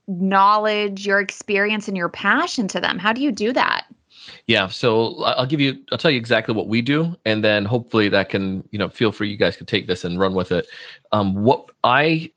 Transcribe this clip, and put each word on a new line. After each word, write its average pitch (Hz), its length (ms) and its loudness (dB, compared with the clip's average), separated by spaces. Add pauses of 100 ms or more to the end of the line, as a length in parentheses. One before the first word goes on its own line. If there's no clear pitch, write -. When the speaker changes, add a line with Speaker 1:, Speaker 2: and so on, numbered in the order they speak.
Speaker 1:
knowledge, 202 960 2
your 202 160 2
experience, 202 680 -2
and 196 80 -4
your 170 140 -2
passion 233 600 0
to - 120 -6
them? - 180 -2
How 208 140 -2
do 254 80 -6
you 285 100 0
do 208 220 -4
that? - 320 0 (640)
Speaker 2:
Yeah, 104 200 2
so 113 560 0
I, 117 100 2
I'll 127 120 0
give 143 140 -2
you, 139 220 0 (100)
I'll 120 60 -4
tell 165 140 2
you 131 60 2
exactly 117 360 0
what 101 140 -2
we 113 140 0
do, 156 340 0 (100)
and 107 180 0
then 104 220 2
hopefully 113 440 0
that 98 200 2
can, 95 420 -4
you 107 80 -6
know, 95 100 -2
feel 110 220 0
free, 107 180 -6
you 101 80 -8
guys 95 200 0
can - 80 -16
take 101 220 -2
this 90 160 -4
and 87 160 -4
run 95 140 2
with 90 180 -2
it. 87 160 -2 (440)
Um, 98 320 0
what - 260 2 (140)
I, 160 540 2